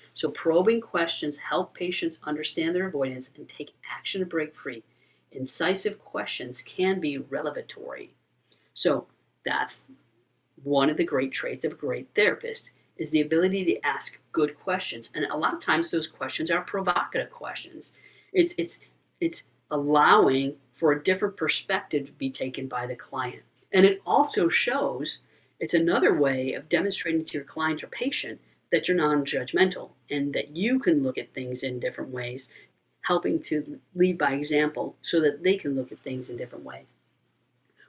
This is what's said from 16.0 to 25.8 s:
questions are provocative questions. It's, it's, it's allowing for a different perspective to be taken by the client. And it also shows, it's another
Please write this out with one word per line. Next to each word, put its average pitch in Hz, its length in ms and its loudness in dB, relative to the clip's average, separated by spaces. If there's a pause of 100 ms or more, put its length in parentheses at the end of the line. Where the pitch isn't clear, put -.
questions 156 420 -4
are 175 120 0
provocative - 720 -2
questions. - 600 -12 (400)
It's, 175 260 2
it's, 165 220 0 (400)
it's 160 260 0 (260)
allowing 147 840 6 (180)
for 151 200 4
a 147 100 -4
different 196 320 0
perspective 156 680 0
to - 80 -16
be 135 160 -4
taken 131 380 -4
by 135 200 -6
the 123 80 -8
client. - 480 -8 (300)
And 190 120 10
it 196 200 4
also 214 420 4
shows, 165 720 0 (420)
it's 160 140 0
another 180 400 4